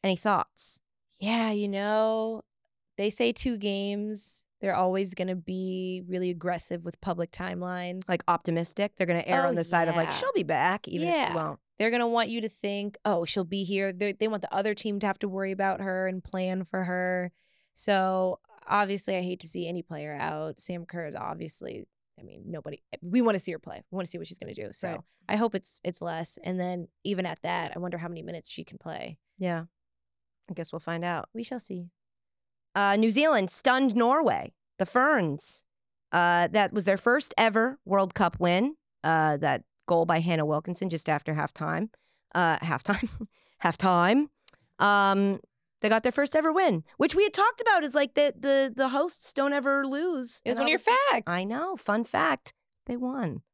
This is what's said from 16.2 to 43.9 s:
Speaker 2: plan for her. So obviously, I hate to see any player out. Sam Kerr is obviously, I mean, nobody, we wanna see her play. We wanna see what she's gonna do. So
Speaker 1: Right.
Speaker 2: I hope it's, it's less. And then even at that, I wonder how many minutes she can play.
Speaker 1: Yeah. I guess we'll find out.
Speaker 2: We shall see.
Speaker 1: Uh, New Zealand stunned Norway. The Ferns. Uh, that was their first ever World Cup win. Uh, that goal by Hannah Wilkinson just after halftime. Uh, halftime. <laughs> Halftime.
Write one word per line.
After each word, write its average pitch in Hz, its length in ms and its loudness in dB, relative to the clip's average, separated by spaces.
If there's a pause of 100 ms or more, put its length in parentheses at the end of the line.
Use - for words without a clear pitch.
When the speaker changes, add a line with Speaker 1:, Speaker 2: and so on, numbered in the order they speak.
Speaker 2:
plan 185 400 -4
for 185 200 -4
her. 180 460 -2 (420)
So 190 680 2 (280)
obviously, 196 480 0
I 180 60 -2
hate 180 180 -4
to 165 80 -14
see 170 200 -6
any 175 140 -6
player 151 320 -10
out. 156 440 -6
Sam 175 280 -8
Kerr 170 200 -10
is - 80 -12
obviously, - 720 -10 (320)
I - 40 -20
mean, - 240 -20
nobody, - 360 -12 (200)
we 196 200 2
wanna 214 160 2
see 175 140 -8
her 160 60 -10
play. - 320 -16
We 185 60 -10
wanna 185 100 -6
see 170 120 -12
what 165 100 -10
she's 180 100 -16
gonna - 160 -14
do. - 180 -10
So - 180 -10
Speaker 1:
Right. 170 100 -10 (300)
Speaker 2:
I 214 60 0
hope 220 180 0
it's, - 300 -8
it's 180 180 -6
less. 165 400 -8
And 185 180 -4
then 180 280 -6 (160)
even 185 220 -2
at 160 160 -8
that, 170 320 -4
I 170 40 -10
wonder 175 200 -6
how 170 100 -8
many 170 140 -10
minutes 165 280 -12
she 170 140 -12
can - 140 -18
play. - 400 -12 (200)
Speaker 1:
Yeah. 170 260 -2 (840)
I 175 40 -8
guess - 180 -10
we'll 160 80 -8
find 170 240 -6
out. 175 300 -4
Speaker 2:
We 226 80 -8
shall 240 180 -8
see. 180 280 -10 (880)
Speaker 1:
Uh, 202 220 4
New 220 140 6
Zealand 240 400 4
stunned 254 440 4
Norway. 240 580 2 (260)
The 185 80 0
Ferns. 240 800 2 (480)
Uh, 175 360 4
that 196 240 2
was 202 140 0
their 196 100 4
first 247 400 2
ever 226 480 2
World 190 300 2
Cup 175 260 2
win. 185 360 2 (280)
Uh, 156 340 4
that 139 260 0 (220)
goal 170 200 4
by 165 140 2
Hannah 165 260 2
Wilkinson 156 420 -2
just 165 200 -4
after 151 260 -2
halftime. 156 560 -4 (440)
Uh, 165 240 4
halftime. 165 500 -2 (340)
<laughs> - 200 -20
Halftime. 185 680 4 (500)